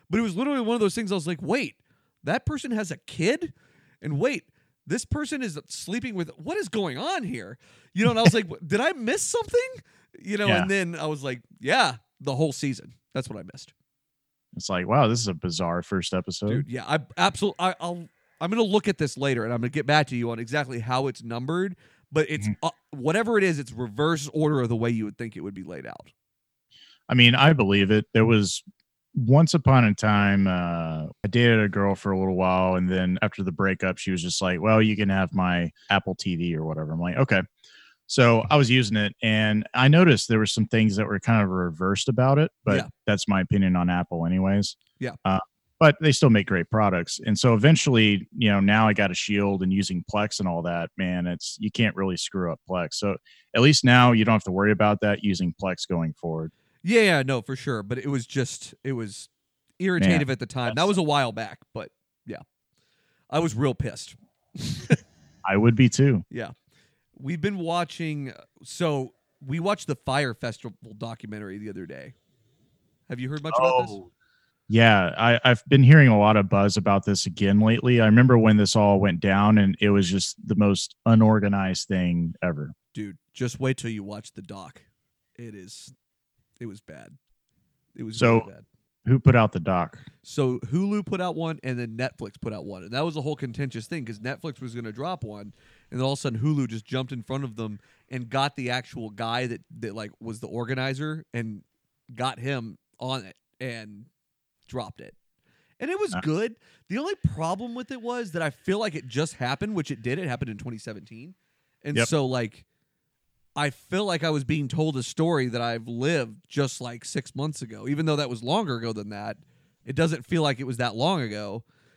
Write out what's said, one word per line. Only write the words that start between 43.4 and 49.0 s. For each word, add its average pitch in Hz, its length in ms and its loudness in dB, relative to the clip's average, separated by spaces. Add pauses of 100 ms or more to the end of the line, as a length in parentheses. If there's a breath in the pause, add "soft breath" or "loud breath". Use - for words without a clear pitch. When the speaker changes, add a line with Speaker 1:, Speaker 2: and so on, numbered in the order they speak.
Speaker 2:
opinion 92 360 2
on 87 140 0
Apple 87 360 -2
anyways. 95 500 0 (240)
Speaker 1:
Yeah. 123 120 -6 (120)
Speaker 2:
Uh, 95 160 0 (400)
but 143 220 8
they 151 100 4
still 135 180 4
make 104 160 4
great 90 240 0
products. 98 540 0
And 110 140 0
so 120 160 4
eventually, 110 840 4
you 110 140 2
know, 101 100 2
now 107 280 4
I 107 40 2
got 98 180 0